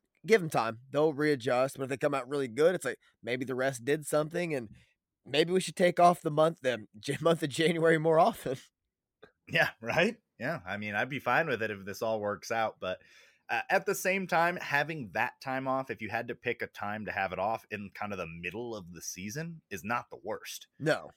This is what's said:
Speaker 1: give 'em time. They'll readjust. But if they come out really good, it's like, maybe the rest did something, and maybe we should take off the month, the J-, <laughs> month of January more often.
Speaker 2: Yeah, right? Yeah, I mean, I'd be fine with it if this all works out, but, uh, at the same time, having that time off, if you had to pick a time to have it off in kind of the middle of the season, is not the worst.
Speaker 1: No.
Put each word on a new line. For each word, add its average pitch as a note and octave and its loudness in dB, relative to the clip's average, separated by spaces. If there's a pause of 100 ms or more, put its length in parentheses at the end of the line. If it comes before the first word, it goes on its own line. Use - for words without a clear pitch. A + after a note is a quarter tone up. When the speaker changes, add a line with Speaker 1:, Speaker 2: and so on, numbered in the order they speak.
(260)
Speaker 1:
give G3+ 6
'em D#3 -4
time. A2+ 0 (100)
They'll D3 4
readjust. C3+ 2
But C#3 -4
if B2+ -6
they C3+ -4
come D3 2
out B2+ -4
really C#3 -2
good, D3 4
it's E3+ -6
like, A#2+ -4 (240)
maybe B2+ -4
the B2+ -4
rest C3 -2
did D3 0
something, D#3+ 0
and A#2 -4 (560)
maybe D#3+ 2
we F#3 4
should E3+ -6
take F3 4
off F3 8
the D#3+ -2
month, D#3 4
the A#2 -2 (140)
J-, C#3+ -4
<laughs> D3 -8
month E3 4
of D3 -2
January D#3+ 4
more D#3+ 4
often. F3 2 (920)
Speaker 2:
Yeah, D3+ 2 (100)
right? D#3+ 2 (220)
Yeah, C3+ -4
I G2 -4
mean, G#2 -6
I'd B2 0
be C#3+ -6
fine C#3+ 2
with A2 0
it G#2+ -2
if G2 -8
this G2 -8
all A2+ 0
works G2+ -4
out, A2+ -2
but, F#2 -6 (460)
uh, - -2
at F#3 2
the G3 0
same F#3+ -2
time, F3 2
having D3 -2
that A#2 -2
time C3+ -6
off, C3 -2
if G2+ -6
you G#2+ -6
had A#2 -4
to A#2+ -8
pick - -4
a G2+ -4
time G#2+ -8
to F2+ -6
have F#2+ -2
it F2 -4
off A2 -2
in G2+ -10
kind G#2 -8
of F#2+ -6
the F2 -6
middle F2+ -8
of F2+ -14
the E2 -14
season, D3+ -10 (100)
is F#2+ -8
not A#2+ -4
the - -14
worst. - -10 (120)
Speaker 1:
No. B2+ -2